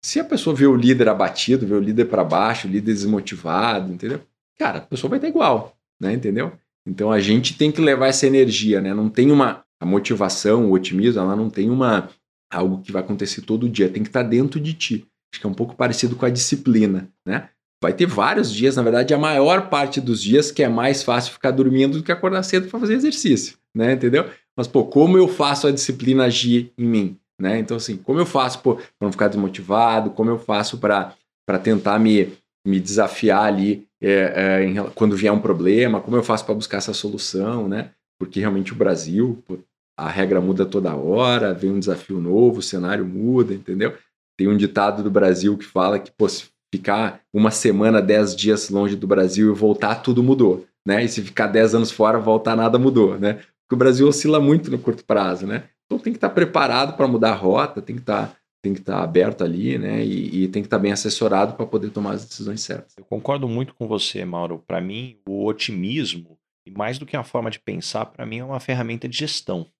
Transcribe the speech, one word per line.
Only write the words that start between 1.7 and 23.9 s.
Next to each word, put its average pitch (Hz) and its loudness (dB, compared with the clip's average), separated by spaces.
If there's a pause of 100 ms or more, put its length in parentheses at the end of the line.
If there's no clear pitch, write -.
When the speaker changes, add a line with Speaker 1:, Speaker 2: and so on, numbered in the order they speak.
Speaker 1:
o 104 2
líder 107 2
pra 98 0
baixo, 98 0
o 92 -6
líder 101 0
desmotivado, 98 -2
entendeu? 113 -8 (360)
Cara, - -4
a - -16
pessoa 139 -6
vai 269 -2
tá 285 -4
igual, 165 0 (240)
né? 95 -2
Entendeu? 123 -4 (360)
Então 104 -2
a 107 4
gente 110 2
tem 151 2
que 151 -4
levar 135 4
essa 135 0
energia, 107 4
né? 95 -2
Não 107 0
tem 123 4
uma, 139 4 (160)
a 85 -8
motivação, 101 0
o 98 4
otimismo, 95 2
ela 95 0
não 110 -2
tem 104 -2
uma, 120 0 (420)
algo 92 -2
que - -16
vai 95 -2
acontecer 101 -6
todo 117 -2
dia, 104 2
tem 107 -4
que 104 -8
tá 127 -2
dentro 123 0
de 156 -4
ti. - -6 (260)
Acho - -16
que - -6
é - -2
um 95 -4
pouco 117 -6
parecido 123 -2
com 127 -2
a 123 2
disciplina, 110 0 (180)
né? 101 -6 (340)
Vai 170 2
ter 175 2
vários 185 0
dias, 120 2
na 123 2
verdade, 123 2
a 143 2
maior 156 2
parte 139 0
dos 120 -2
dias 131 4
que - 0
é 135 4
mais 120 0
fácil 123 -2
ficar - -2
dormindo 131 2
do 160 -6
que 170 -4
acordar 185 -2
cedo 185 -2
pra 226 -8
fazer 214 0
exercício, 254 0 (180)
né? 113 2